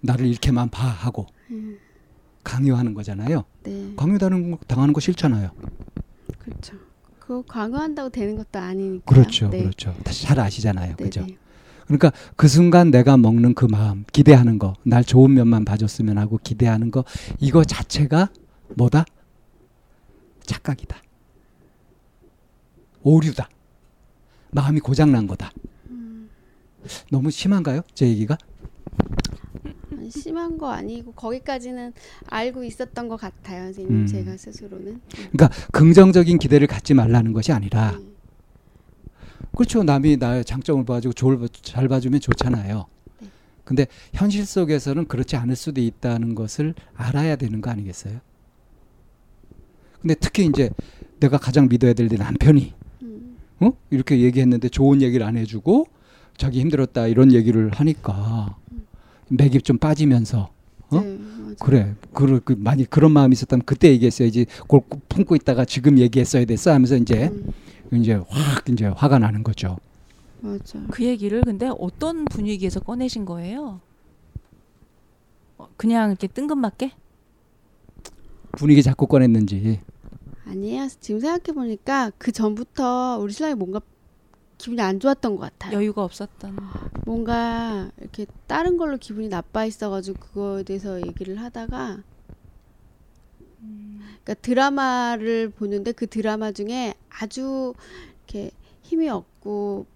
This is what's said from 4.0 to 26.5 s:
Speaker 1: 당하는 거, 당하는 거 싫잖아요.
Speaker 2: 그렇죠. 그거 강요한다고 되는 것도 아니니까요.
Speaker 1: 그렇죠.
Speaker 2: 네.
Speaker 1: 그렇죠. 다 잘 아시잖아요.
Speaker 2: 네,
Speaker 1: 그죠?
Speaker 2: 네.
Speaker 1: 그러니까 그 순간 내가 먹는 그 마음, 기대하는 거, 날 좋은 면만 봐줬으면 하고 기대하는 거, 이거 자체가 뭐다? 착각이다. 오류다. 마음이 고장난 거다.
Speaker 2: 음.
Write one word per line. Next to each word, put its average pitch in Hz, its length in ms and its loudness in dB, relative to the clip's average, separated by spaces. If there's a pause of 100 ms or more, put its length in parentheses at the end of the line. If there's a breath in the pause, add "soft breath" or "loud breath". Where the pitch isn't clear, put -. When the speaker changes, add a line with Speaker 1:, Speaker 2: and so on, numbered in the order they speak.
Speaker 1:
당하는 185 340 0
거, 160 140 -8
당하는 135 260 2
거 147 80 0
싫잖아요. 120 500 0 (880)
Speaker 2:
그렇죠. - 360 -16 (460)
그거 247 220 -10
강요한다고 269 680 -8
되는 214 260 -6
것도 214 240 -12
아니니까요. 185 460 -6
Speaker 1:
그렇죠. 120 460 4
Speaker 2:
네. 92 100 -4
Speaker 1:
그렇죠. 95 420 -6
다 - 80 -10
잘 - 300 0
아시잖아요. 95 560 -4
Speaker 2:
네, - 80 -10
Speaker 1:
그죠? 98 200 -6
Speaker 2:
네. 185 120 -14 (500 soft breath)
Speaker 1:
그러니까 147 240 4 (240 loud breath)
그 156 140 6
순간 170 420 6
내가 127 260 6
먹는 117 380 6
그 127 120 2
마음, 104 460 0
기대하는 123 460 8
거, 95 240 -2
날 123 220 4
좋은 131 300 8
면만 117 300 4
봐줬으면 104 540 -2
하고 107 240 -2
기대하는 113 480 0
거, 127 140 -2 (340 loud breath)
이거 147 260 4
자체가 151 680 -2 (440)
뭐다? 143 300 2 (1400)
착각이다. - 520 -8 (2000)
오류다. 151 460 2 (1000)
마음이 143 300 0
고장난 127 460 2
거다. - 240 -10 (400)
Speaker 2:
음. 226 400 -18 (800 loud breath)